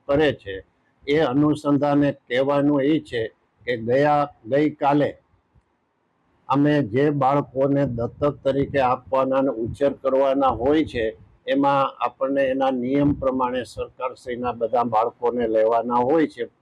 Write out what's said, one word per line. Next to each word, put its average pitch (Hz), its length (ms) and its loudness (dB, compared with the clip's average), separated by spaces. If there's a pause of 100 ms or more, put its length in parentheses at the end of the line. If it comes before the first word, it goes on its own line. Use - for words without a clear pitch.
કરે 143 240 2 (120)
છે. 98 140 -10 (480)
એ 143 120 0 (160)
અનુસંધાને 143 800 2 (160)
કહેવાનું 143 540 0 (140)
એ - 60 2
છે 123 220 -6 (440)
કે 123 80 -2 (120)
ગયા, 143 460 2 (180)
ગઈકાલે 143 600 0 (1400)
અમે 143 260 2 (180)
જે 131 180 2
બાળકોને 139 760 0
દત્તક 120 560 -4
તરીકે 139 380 0
આપવાના 131 580 0
અને 135 140 0 (100)
ઉછેર 120 300 -2 (100)
કરવાના 135 560 0
હોય 143 260 2
છે, 117 200 -4 (420)
એમાં 135 480 0 (120)
આપણને 135 440 -2
એના 131 320 0
નિયમ 143 280 0 (100)
પ્રમાણે 127 440 -2
સરકારશ્રીના 123 880 -8
બધા 117 320 0
બાળકોને 117 600 0 (100)
લેવાના 117 540 2
હોય 156 260 2
છે, 120 100 -8 (180)